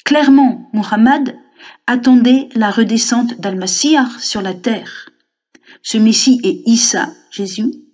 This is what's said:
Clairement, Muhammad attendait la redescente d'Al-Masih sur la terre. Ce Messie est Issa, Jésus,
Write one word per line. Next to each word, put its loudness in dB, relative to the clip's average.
Clairement, 2
Muhammad 0
attendait 4
la 0
redescente -2
d'Al-Masih -2
sur -8
la -6
terre. -8
Ce -4
Messie 2
est -4
Issa, 0
Jésus, -6